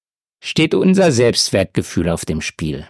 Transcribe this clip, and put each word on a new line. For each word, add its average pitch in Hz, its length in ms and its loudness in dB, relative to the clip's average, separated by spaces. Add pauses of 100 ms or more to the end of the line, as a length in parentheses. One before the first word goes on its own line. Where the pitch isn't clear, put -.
(420)
steht - 320 0
unser 190 380 4
Selbstwertgefühl 98 960 0
auf 85 160 -4
dem 78 160 -4
Spiel. 76 480 -8